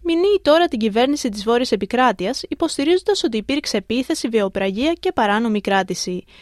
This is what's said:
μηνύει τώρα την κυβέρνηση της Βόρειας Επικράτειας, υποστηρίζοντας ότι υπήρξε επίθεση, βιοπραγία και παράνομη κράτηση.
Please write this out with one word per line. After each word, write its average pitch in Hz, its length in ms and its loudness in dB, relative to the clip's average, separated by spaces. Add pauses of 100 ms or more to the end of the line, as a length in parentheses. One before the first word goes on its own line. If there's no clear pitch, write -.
μηνύει 349 400 2
τώρα 330 240 4
την 269 120 -2
κυβέρνηση 233 500 0
της 202 160 -8
Βόρειας 240 280 2
Επικράτειας, 214 760 0
υποστηρίζοντας 330 760 0
ότι 233 140 0
υπήρξε 262 400 -2
επίθεση, 247 520 -2
βιοπραγία 202 640 0
και 359 200 -2
παράνομη 214 480 0
κράτηση. 190 640 -2 (180)